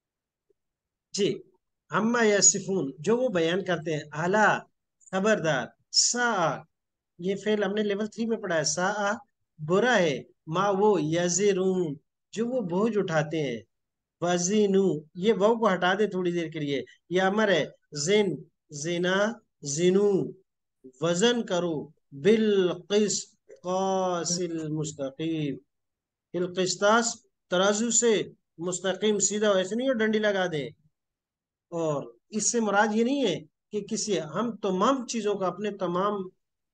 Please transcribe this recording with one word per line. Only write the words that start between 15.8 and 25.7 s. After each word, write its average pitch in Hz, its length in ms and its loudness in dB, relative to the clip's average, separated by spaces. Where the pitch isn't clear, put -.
दे 208 120 0
थोड़ी 185 240 -2
देर 170 180 -4
के 160 100 -10
लिए, 143 240 -4
ये 175 80 2
अमर 196 320 2
है। 151 200 2
जिन, 170 520 0
जिना, 180 680 0
जिनू, 180 680 2
वजन 214 400 2
करो, 170 500 -4
बिल 196 600 2
किस्तासिल 180 1900 -2
मुस्तकीम, 151 880 -6